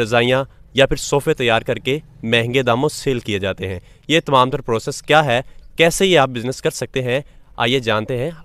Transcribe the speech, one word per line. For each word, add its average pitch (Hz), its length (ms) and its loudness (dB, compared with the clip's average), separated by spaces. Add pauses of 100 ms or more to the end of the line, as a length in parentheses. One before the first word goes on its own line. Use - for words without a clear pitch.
रज़ाइयाँ 120 480 0 (280)
या 135 100 6
फिर 143 120 0
सोफ़े 143 360 -2
तैयार 113 280 0
करके 127 400 -6 (220)
महंगे 117 380 0
दामों 120 260 2
सेल 127 320 -4
किए 101 180 -4
जाते 95 280 -4
हैं। 92 140 -8 (300)
ये 160 100 2
तमाम 131 300 2
तर 143 100 -4
प्रोसेस 117 400 -4
क्या 151 220 4
है, 127 220 0 (340)
कैसे 170 280 2
ये 180 100 4
आप 135 120 6
बिजनेस 123 320 -6
कर 156 100 -2
सकते - 300 -6
हैं, 127 240 -2 (340)
आइए 120 220 2
जानते 110 360 -2
हैं 156 280 -6